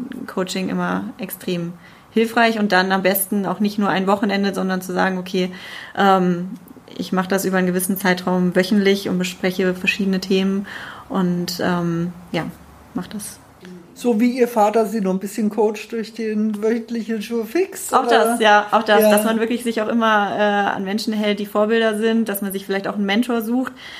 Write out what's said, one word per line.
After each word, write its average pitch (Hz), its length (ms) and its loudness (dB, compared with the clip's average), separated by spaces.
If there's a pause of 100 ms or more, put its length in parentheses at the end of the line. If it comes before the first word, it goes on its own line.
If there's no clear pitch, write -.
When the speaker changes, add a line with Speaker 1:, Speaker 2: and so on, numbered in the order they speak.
(260)
Speaker 1:
Coaching 185 420 -4
immer 180 360 -2 (140)
extrem 175 540 -6 (380)
hilfreich 226 480 2
und 208 140 2
dann 185 200 4
am 190 100 0
besten 190 440 0
auch 180 120 -2
nicht 208 200 0
nur 202 100 2
ein 190 180 0
Wochenende, 196 480 2
sondern 185 280 -2
zu 185 100 -8
sagen, 185 260 0
„Okay, 185 320 -2 (460)
ähm, 185 540 4 (480)
ich 185 140 -8
mach 185 140 0
das 190 200 0
über 190 100 0
einen 185 120 2
gewissen 185 280 0
Zeitraum 180 580 0
wöchentlich 196 540 2
und 185 100 0
bespreche 185 560 -2
verschiedene 190 460 0
Themen 196 460 0 (420)
und, 175 520 -2
ähm, 175 520 -2 (200)
ja, 165 120 -4 (500)
mach 175 120 -6
das.“ - 320 -12 (560)
Speaker 2:
So 240 260 0
wie 247 180 2
Ihr 240 100 4
Vater 220 380 2
Sie 214 140 -4
noch 190 120 0
ein 190 60 0
bisschen 208 320 -4
coacht 214 420 -2
durch 226 220 -8
den 214 480 -2
wöchentlichen 226 600 -2
Surefix, 233 720 -4
Speaker 1:
Auch 254 140 4
Speaker 2:
oder? 240 40 0
Speaker 1:
das, 226 300 4
ja, 208 320 6
auch 214 100 4
das, 214 200 6
Speaker 2:
Ja. 214 80 6
Speaker 1:
dass 208 140 6
man 226 160 2
wirklich 233 240 0
sich 226 180 0
auch 214 60 -2
immer, 220 480 2
äh, 208 60 0
an 202 420 0
Menschen 214 280 -2
hält, 208 280 0
die 202 60 -4
Vorbilder 214 520 2
sind, 226 300 2
dass 202 140 -6
man 196 100 -4
sich 196 140 -8
vielleicht 196 220 -4
auch 185 80 -6
einen 202 100 0
Mentor 233 360 0
sucht. 247 300 -2 (280)